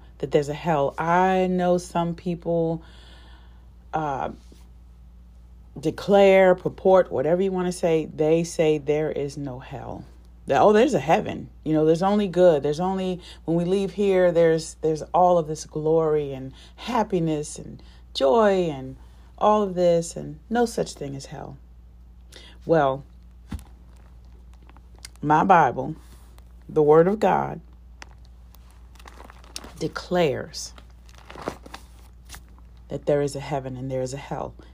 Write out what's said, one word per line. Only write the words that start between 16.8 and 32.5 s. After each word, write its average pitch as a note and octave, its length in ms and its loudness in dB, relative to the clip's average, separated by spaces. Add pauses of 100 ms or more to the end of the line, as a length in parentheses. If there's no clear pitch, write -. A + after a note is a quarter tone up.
and - 240 -16 (320)
joy G#3+ 560 2
and C3 260 -8 (420)
all G#3+ 240 2
of F#3+ 120 -4
this E3+ 420 0
and D3 220 -12 (100)
no A#3 180 0
such - 280 -6
thing C#3 200 -12
as C#3 120 -14
hell. - 300 -16 (1080)
Well, C#3+ 400 0 (2250)
my D3+ 220 4
Bible, D3+ 520 2 (720)
the D3+ 140 0
Word D#3 260 6
of G#3+ 120 -2
God, D3+ 400 0 (2250)
declares - 960 -4 (2250)